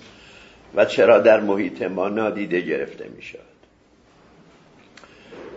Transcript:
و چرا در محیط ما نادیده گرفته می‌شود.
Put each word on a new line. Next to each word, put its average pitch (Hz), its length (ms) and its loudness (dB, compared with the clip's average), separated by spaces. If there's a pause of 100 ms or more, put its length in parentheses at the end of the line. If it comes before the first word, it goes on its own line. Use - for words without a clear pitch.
(760)
و 110 100 4
چرا 107 340 4
در 107 200 6
محیط 101 420 -4
ما 95 280 -4
نادیده 101 520 -4
گرفته 69 540 -8
می‌شود. - 260 -20 (2250)